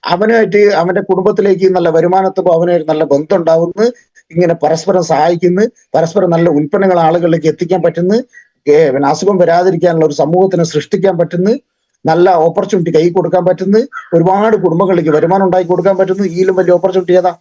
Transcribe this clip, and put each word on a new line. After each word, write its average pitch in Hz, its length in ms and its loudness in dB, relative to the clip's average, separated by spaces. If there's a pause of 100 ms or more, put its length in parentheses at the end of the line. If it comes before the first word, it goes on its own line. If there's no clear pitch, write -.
അവനുമായിട്ട്, 208 520 0
അവന്റെ 185 440 2
കുടുംബത്തിലേക്ക് 190 760 0
നല്ല 175 140 0
വരുമാനത്തുമ്പോ 180 680 0
അവനൊരു 170 300 0
നല്ല 156 200 -2
ബന്ധം 147 320 0
ഉണ്ടാവുന്നു. 170 480 0 (460)
ഇങ്ങനെ 165 240 0
പരസ്പരം 165 500 -2
സഹായിക്കുന്നു, 175 580 0 (320)
പരസ്പരം 170 360 0
നല്ല 170 200 2
ഉൽപ്പന്നങ്ങൾ 175 500 0
ആളുകളിലേക്ക് 165 460 0
എത്തിക്കാൻ 165 360 -2
പറ്റുന്നു. 180 680 -4 (220)
ഏ, 151 200 2
പിന്നെ 139 180 -2
അസുഖം 185 280 0
വരാതിരിക്കാനുള്ള 170 680 0
ഒരു 147 80 -2
സമൂഹത്തിനെ 170 500 0
സൃഷ്ടിക്കാൻ 165 540 -4
പറ്റുന്നു, 175 320 -2 (560)
നല്ല 170 240 2
ഓപ്പർച്യൂണിറ്റി 170 680 0
കൈ 170 100 2
കൊടുക്കാൻ 175 360 -2
പറ്റുന്നു, 185 340 0 (360)
ഒരുപാട് 196 420 2
കുടുംബങ്ങളിലേക്ക് 175 540 0
വരുമാനം 170 340 0
ഉണ്ടാക്കി 180 240 0
കൊടുക്കാൻ 180 280 0
പറ്റുന്നു. 190 260 -2
ഇതിലും 185 320 -2
വലിയ 175 180 0
ഓപ്പർച്യൂണിറ്റി 180 400 0
ഏതാ? 175 280 0